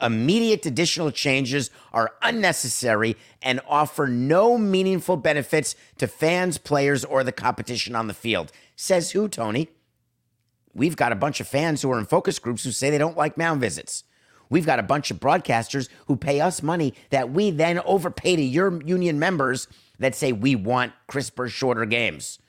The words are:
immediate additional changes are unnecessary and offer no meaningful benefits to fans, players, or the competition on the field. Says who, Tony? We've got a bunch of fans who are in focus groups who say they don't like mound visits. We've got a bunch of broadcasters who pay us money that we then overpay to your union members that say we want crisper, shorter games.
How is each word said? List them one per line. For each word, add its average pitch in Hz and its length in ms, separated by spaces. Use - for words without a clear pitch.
immediate 160 640
additional 160 460
changes 135 580
are 113 200
unnecessary 123 920
and 131 240
offer 147 400
no 160 500
meaningful 190 600
benefits 147 580
to 127 80
fans, 175 500
players, 139 480
or 135 180
the 127 80
competition 120 640
on 113 120
the 101 80
field. 95 360
Says 175 360
who, 208 160
Tony? 120 420
We've 156 220
got 120 160
a 113 40
bunch 139 240
of 104 80
fans 151 340
who 135 100
are 120 80
in 101 60
focus 160 320
groups 117 260
who 127 80
say 139 180
they 147 100
don't 160 180
like 151 200
mound 165 220
visits. 87 440
We've 156 160
got 131 120
a 110 40
bunch 139 260
of 92 100
broadcasters 135 680
who 143 100
pay 143 240
us 175 220
money 156 320
that 131 220
we 202 180
then 170 300
overpay 180 560
to 160 60
your 165 420
union 175 340
members 147 500
that 131 180
say 135 160
we 123 240
want 117 380
crisper, 123 420
shorter 117 360
games. 104 520